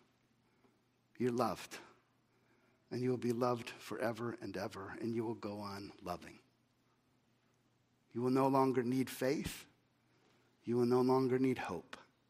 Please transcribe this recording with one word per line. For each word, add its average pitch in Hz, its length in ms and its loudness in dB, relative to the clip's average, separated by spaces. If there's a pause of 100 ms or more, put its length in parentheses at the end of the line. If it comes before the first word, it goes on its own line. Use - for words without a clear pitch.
(1160)
You're 123 140 0
loved. 117 480 -2 (1120)
And 120 100 -6
you 127 100 0
will 127 60 2
be 117 160 0
loved 120 460 0
forever 117 640 -4
and 95 140 -10
ever, 98 440 -8
and 113 140 -4
you 117 100 -2
will 113 100 -4
go 104 260 -8
on 101 320 -10 (100)
loving. 87 360 -10 (1700)
You 117 100 -2
will 127 80 2
no 135 180 6
longer 135 340 4
need 123 260 0
faith. - 580 -4 (1000)
You 117 120 0
will 123 100 4
no 127 140 6
longer 131 380 4
need 131 200 4
hope. - 380 -8 (340)